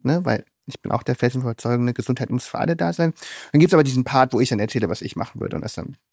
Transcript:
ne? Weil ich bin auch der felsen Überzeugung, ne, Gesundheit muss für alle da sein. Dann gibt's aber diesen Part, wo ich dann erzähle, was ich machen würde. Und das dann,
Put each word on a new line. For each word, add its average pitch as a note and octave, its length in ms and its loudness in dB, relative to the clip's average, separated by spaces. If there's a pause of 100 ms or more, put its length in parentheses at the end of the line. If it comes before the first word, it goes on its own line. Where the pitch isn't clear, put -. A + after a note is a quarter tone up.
ne? F3 220 0
Weil A#2 180 -2 (220)
ich - 160 -14
bin - 100 -6
auch - 100 -2
der B2+ 140 -2
felsen B2 260 0
Überzeugung, A#2+ 440 -2
ne, B2 80 0
Gesundheit B2 360 -4
muss B2 160 -4
für - 140 -8
alle E3+ 160 0
da E3+ 180 -2
sein. E3 200 0 (380)
Dann D3 80 6
gibt's F3 140 8
aber D#3 100 8
diesen B2+ 200 2
Part, C3 300 2
wo A2+ 60 2
ich - 100 2
dann A2 100 0
erzähle, G#2+ 280 0
was E2 140 -4
ich - 140 -8
machen - 260 -6
würde. - 140 -6
Und - 80 -4
das - 100 -8
dann, - 240 -12 (160)